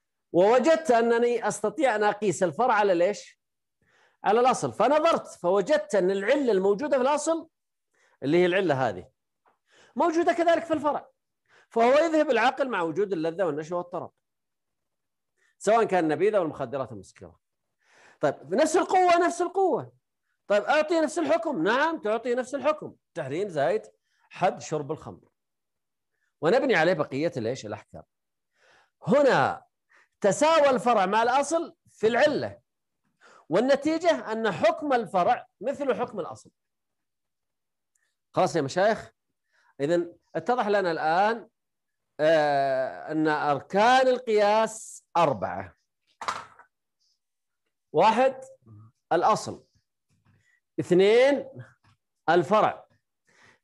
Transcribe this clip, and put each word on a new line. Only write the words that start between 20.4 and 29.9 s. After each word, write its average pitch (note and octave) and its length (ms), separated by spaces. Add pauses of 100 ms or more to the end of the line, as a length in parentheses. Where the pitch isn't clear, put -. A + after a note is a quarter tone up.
طيب، G#3 160
أعطي D#4 360
نفس D#4 200
الحكم. D4+ 440
نعم، C#4 380
تعطي A3+ 340
نفس B3+ 200
الحكم، C#4 400 (180)
تحريم D#3+ 340
زايد E3+ 340 (480)
حد - 320
شرب D3+ 300
الخمر، A2+ 380 (1120)
ونبني A3+ 340
عليه E3 180
بقية D3+ 440
الإيش؟ A#2+ 280
الأحكام. G2+ 380 (1040)
هنا F3+ 580 (560)